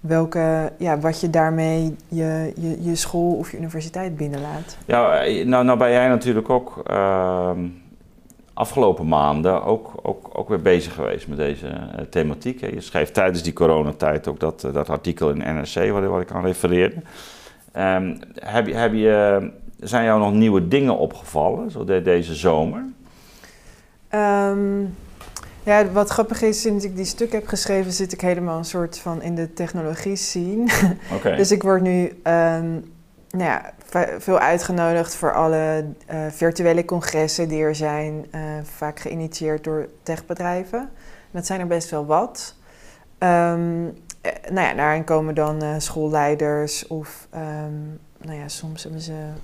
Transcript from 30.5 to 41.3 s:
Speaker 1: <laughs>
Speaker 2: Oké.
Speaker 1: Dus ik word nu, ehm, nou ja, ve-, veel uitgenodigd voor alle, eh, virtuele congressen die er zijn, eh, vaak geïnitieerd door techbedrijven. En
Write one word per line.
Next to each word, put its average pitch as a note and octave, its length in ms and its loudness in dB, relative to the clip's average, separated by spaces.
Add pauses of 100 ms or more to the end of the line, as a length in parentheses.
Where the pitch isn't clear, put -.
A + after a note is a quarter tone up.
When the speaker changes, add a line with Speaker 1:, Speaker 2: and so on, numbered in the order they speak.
Speaker 1:
<laughs> F#3 40 -4 (200)
Speaker 2:
Oké. G3 200 2
Speaker 1:
Dus G3 140 4
ik G3+ 120 4
word F#3+ 200 4
nu, F3+ 400 0
ehm, E3 480 2 (600)
nou F#3 200 -2
ja, - 220 -4 (120)
ve-, F3 340 0
veel F#3+ 200 2
uitgenodigd E3+ 760 2
voor - 200 0
alle, D#3 500 2 (220)
eh, D#3 240 -6
virtuele E3+ 540 2
congressen D#3+ 640 -2
die D#3 140 -2
er D#3 120 2
zijn, D3+ 560 -4
eh, D#3+ 100 -10 (220)
vaak D3+ 380 -10
geïnitieerd D#3 640 -6
door D#3 240 -4 (140)
techbedrijven. F3+ 760 -6
En C4+ 100 -8 (500)